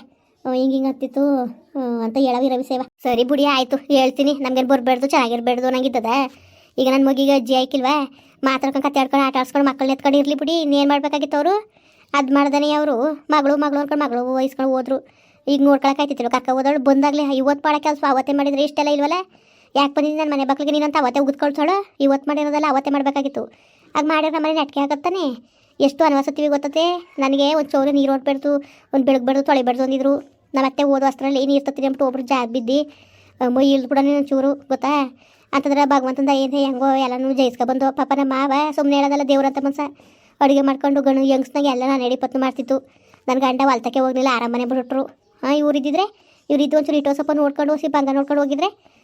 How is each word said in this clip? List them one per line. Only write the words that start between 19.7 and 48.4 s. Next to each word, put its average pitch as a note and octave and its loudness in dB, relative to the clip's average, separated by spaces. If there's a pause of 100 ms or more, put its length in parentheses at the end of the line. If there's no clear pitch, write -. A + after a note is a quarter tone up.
ಯಾಕ್ C#4 2
ಬಂದಿದ್ದೀನಿ D4+ 0
ನನ್ D4+ -2
ಮನೆ C#4 -2
ಬಾಗ್ಲಿಗೆ C#4 -2
ನೀನು D4+ 0
ಅಂತ D4+ -2
ಅವತ್ತೇ B3+ 0
ಉಗ್ದ್ C#4 0
ಕಳ್ಸೋಳು? D4+ -2 (140)
ಇವತ್ತು C#4 0
ಮಾಡಿರೋದೆಲ್ಲ D4 -2
ಅವತ್ತೇ C4+ -2
ಮಾಡ್ಬೇಕಾಗಿತ್ತು. C#4 -2 (520)
ಆಗ D4+ -2
ಮಾಡಿದ್ರೆ D#4 0
ನಮ್ಮನೆ D#4 -2
ನೆಟ್ಗೆ D4 -2
ಆಗತ್ತಾನೆ. D4+ -4 (560)
ಎಷ್ಟು C#4+ 2
ಅನವಸತ್ತೀವಿ D4 0
ಗೊತ್ತತೆ? C#4+ -2 (340)
ನನಗೆ C#4 2
ಒಂದ್ D4 -2
ಚೌರು C#4 0
ನೀರು C#4 2
ಓಡ್ಬೇಡ್ದು, C#4 -2 (380)
ಒಂದ್ C4+ 2
ಬೆಳಗ್ಬೇಡ್ದು, C4+ 2
ತೊಳಿಬೇಡ್ದು C4 0
ಅಂದಿದ್ರು. C4+ 0 (400)
ನಮ್ಮ C4+ 2
ಅತ್ತೆ C4+ -2
ಹೋದ C#4 2
ಅಷ್ಟ್ರಲ್ಲಿ C4+ -2
ನೀರ್ C#4 2
ತತ್ತೀನಿ C#4 -4
ಅಂದ್ಬಿಟ್ಟು C4+ 0
ಒಬ್ರು C4 -4
ಜಾಗ್ B3 -2
ಬಿದ್ದಿ, B3+ 0 (600)
ಆ, B3+ 0
ಮೈ C4+ 4
ಇಳ್ದು C4 0
ಕೂಡ C#4 0
ನೀನು C#4+ 2
ಚೂರು C4+ 0
ಗೊತ್ತಾ? C4+ -4 (600)
ಅಂತಂದ್ರೆ C#4 2
ಭಗವಂತನ C4+ 0
ದಯೆಯಿಂದ C4+ 0
ಹೆಂಗೋ C4+ 0
ಎಲ್ಲನೂ C4 -2
ಜಯಿಸ್ಕೊ B3 0
ಬಂದು. C4 0
ಪಾಪ C#4+ -2
ನಮ್ಮ C#4 0
ಮಾವ C4+ 0 (200)
ಸುಮ್ನೆ C#4+ 2
ಹೇಳೋದಲ್ಲ, C#4+ 2
ದೇವ್ರಂತ C4+ 2
ಮನ್ಸ. C#4 -4 (600)
ಅಡುಗೆ C#4 4
ಮಾಡ್ಕೊಂಡು C#4 0
ಗಂಡು C4+ 2
ಹೆಂಗ್ಸ್ನಾಗ C4+ 0
ಎಲ್ಲ B3+ 0
ನಾನು C4+ 0
ಎಡಿ B3 -2
ಪತ್ನು B3+ -4
ಮಾಡ್ತಿತ್ತು. C4 -2 (520)
ನನ್ B3+ 0
ಗಂಡ C4 0
ಹೊಲ್ತಕ್ಕೆ B3 0
ಹೋಗ್ಲಿಲ್ಲ, C4 0
ಆರಾಮನೆ A#3 -2
ಬಿಟ್ರು. C4 -2 (400)
ಹಾ, C4 0
ಇವ್ರು D4 0
ಇದ್ದಿದ್ರೆ, D4+ -2 (440)
ಇವ್ರು C#4+ 2
ಇದ್ದು D4 0
ಒಂಚೂರು D4+ 0
ಇಟೋ C#4+ 0
ಸೊಪ್ಪ D4 -4
ನೋಡ್ಕೊಂಡು, C#4+ 0
ಒಸಿ D4+ -4
ಬಂಗ C#4+ 0
ನೋಡ್ಕೊಂಡು C#4+ 0